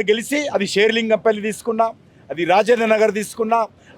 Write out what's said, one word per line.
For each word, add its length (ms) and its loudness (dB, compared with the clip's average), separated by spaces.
గెలిచి, 300 0
అది 180 -2
షేర్లింగంపల్లి 720 2
తీసుకున్నా, 400 -2
అది 200 -4
రాజేంద్ర 400 2
నగర్ 260 2
తీసుకున్నా, 420 -2